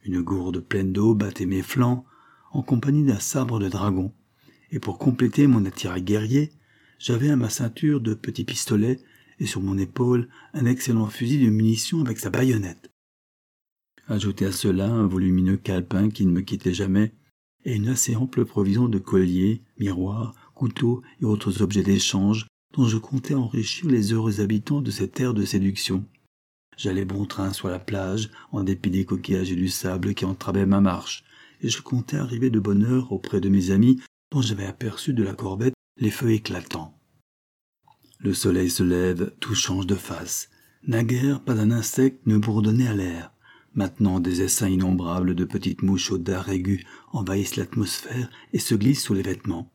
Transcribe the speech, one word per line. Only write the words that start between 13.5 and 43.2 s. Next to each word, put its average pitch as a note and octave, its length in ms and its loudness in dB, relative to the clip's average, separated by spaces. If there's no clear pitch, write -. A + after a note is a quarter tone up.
Ajoutez G2+ 380 -2
à G2 60 -2
cela F#2+ 340 0
un A2+ 200 2
volumineux F#2 520 2
calepin F#2 500 0
qui G#2 180 0
ne F2+ 60 4
me F2+ 80 2
quittait F#2 340 -4
jamais, G2+ 400 0
et B2+ 100 -4
une G#2 140 0
assez B2 280 0
ample B2+ 280 0
provision G#2 440 2
de G#2+ 100 0
colliers, F#2+ 640 2
miroirs, G2+ 560 -4
couteaux A#2+ 480 -2
et - 40 -2
autres G#2 380 0
objets G2 200 2
d'échange G2+ 640 2
dont C3 120 4
je A2+ 100 2
comptais C3 380 -4
enrichir A#2+ 560 -2
les A2 220 4
heureux A2 280 0
habitants G#2+ 400 0
de A#2+ 100 -4
cette - 240 -6
terre B2 200 0
de G#2 100 0
séduction. F#2+ 600 -2
J'allais F#2+ 300 -4
bon G2 180 -4
train G2 280 -6
sur G2 160 -6
la F2+ 120 -6
plage, G2 500 -4
en G#2 100 -4
dépit F#2+ 280 -2
des F#2 140 0
coquillages F#2 460 -2
et F2+ 60 -2
du F#2 120 0
sable F#2 460 -4
qui - 100 -4
entravaient F#2+ 420 0
ma G2 140 4
marche, F#2 440 0
et - 80 -2
je A#2 140 -4
comptais B2+ 360 -4
arriver B2 320 0
de A2 100 2
bonne G2+ 240 4
heure B2+ 280 0
auprès F#2+ 280 -2
de F#2+ 80 0
mes F#2+ 240 4
amis A#2+ 280 6
dont C#3 120 2
j'avais G2+ 240 -2
aperçu A2 460 -6
de A2 120 2
la F#2+ 100 -6
corbette G#2 400 -2
les G#2+ 120 0
feux A#2+ 200 -2
éclatants. F2+ 680 -4
Le G2 140 0
soleil F2+ 360 2
se - 120 -2
lève, F2+ 580 0
tout - 140 -4
change F#2+ 320 -2
de G2 80 0
face. - 560 -10
Naguère, B2 560 0
pas A#2+ 160 0
un G#2+ 120 4
insecte B2 560 0
ne G#2+ 100 4
bourdonnait G#2+ 500 2
à A2 80 -2
l'air. F2 380 -6